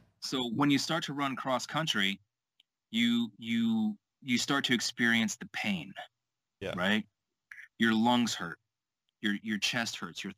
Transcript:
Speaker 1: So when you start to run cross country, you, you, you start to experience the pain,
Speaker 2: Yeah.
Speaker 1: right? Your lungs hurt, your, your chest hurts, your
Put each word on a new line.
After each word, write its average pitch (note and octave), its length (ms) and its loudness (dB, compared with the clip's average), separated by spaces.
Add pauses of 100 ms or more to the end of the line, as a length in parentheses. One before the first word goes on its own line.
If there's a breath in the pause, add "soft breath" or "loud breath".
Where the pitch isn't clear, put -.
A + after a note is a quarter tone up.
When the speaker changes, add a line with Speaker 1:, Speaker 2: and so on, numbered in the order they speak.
(200)
Speaker 1:
So B2+ 340 -2
when C#3+ 160 4
you C#3 80 6
start D#3+ 260 -2
to D3 80 -6
run C#3 240 -2
cross C3 300 0
country, G#2 540 0 (680)
you, A#2 460 2
you, A2+ 600 0 (280)
you B2 120 2
start C#3 260 0
to C3 80 2
experience A#2 640 2
the - 160 -16
pain, G2 400 -4 (680)
Speaker 2:
Yeah. F#2+ 140 -6
Speaker 1:
right? G2+ 300 0 (760 loud breath)
Your A2+ 140 4
lungs A#2 420 2
hurt, E2+ 240 -8 (600)
your, G#2 220 0
your G#2+ 160 -4
chest A#2 400 -2
hurts, - 260 -12
your F#2+ 140 -8